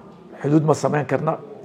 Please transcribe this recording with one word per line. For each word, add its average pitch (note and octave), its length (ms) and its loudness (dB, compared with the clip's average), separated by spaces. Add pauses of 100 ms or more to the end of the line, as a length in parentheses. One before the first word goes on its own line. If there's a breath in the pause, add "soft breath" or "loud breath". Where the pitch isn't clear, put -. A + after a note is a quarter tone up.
(420)
xuduud D3 240 4
ma D3+ 80 4
samayn C#3+ 320 0
karna, C#3+ 320 -2 (280)